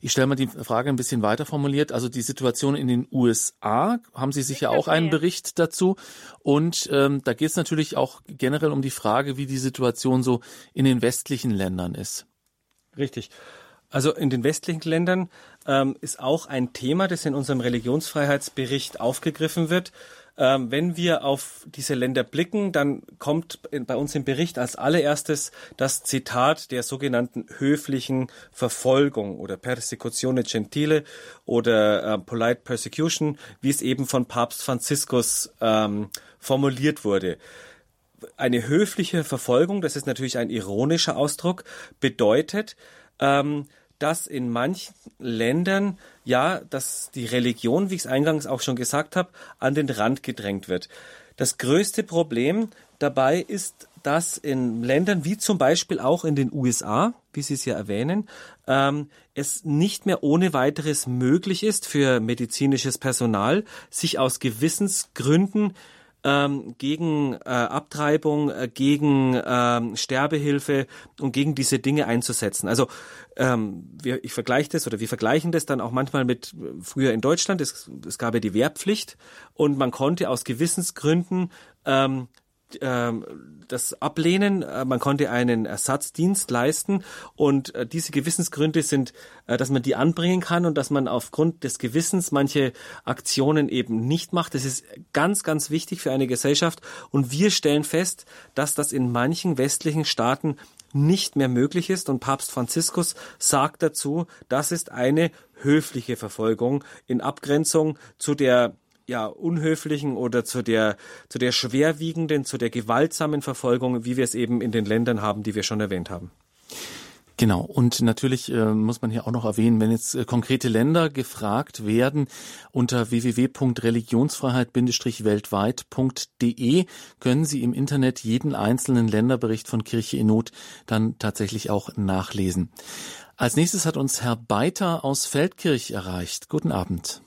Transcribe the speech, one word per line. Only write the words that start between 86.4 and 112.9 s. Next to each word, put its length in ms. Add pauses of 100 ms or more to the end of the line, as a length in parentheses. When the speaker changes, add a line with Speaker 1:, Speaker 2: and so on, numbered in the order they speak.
Speaker 3:
leisten 520 (320)
und, 400
äh, 120
diese 260
Gewissensgründe 680
sind, 320 (320)
äh, 100
dass 140
man 100
die 160
anbringen 460
kann 240
und 100
dass 140
man 180
aufgrund 560
des 140
Gewissens 520
manche 440 (320)
Aktionen 640
eben 360
nicht 280
macht. 180
Das 140
ist 180 (300)
ganz, 300
ganz 260
wichtig 320
für 100
eine 140
Gesellschaft 560 (260)
und 240
wir 180
stellen 340
fest, 420 (280)
dass 200
das 180
in 200
manchen 440
westlichen 480
Staaten 520 (360)
nicht 440
mehr 120
möglich 400
ist 220
und 100
Papst 300
Franziskus 640 (240)
sagt 440
dazu, 440 (240)
das 220
ist 200
eine 380 (240)
höfliche 600
Verfolgung 680 (220)
in 160
Abgrenzung 760 (200)
zu 160
der, 400 (320)
ja, 180
unhöflichen 920
oder 260
zu 160
der, 380 (320)
zu 80
der 140
schwerwiegenden, 920
zu 140
der 100
gewaltsamen 720